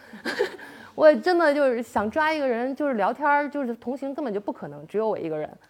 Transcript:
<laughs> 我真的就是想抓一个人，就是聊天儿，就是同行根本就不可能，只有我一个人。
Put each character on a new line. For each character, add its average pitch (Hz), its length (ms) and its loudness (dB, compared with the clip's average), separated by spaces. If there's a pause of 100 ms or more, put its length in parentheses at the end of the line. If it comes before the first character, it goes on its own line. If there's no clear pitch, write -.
(400)
<laughs> - 540 -8
我 302 220 8
真 349 200 2
的 320 160 4
就 285 160 4
是 240 140 0
想 220 260 -2
抓 311 240 0
一 311 60 -2
个 285 80 0
人， 247 300 0
就 302 100 -2
是 269 80 0
聊 208 180 2
天 277 140 -2
儿， 285 240 2
就 285 140 -4
是 233 100 -4
同 247 220 -8
行 269 180 -8
根 311 100 -6
本 226 80 -4
就 190 60 -4
不 208 140 -6
可 180 160 -12
能， 147 180 -14
只 185 100 -10
有 220 120 0
我 202 100 -2
一 170 100 -6
个 156 80 -4
人。 151 140 -6 (200)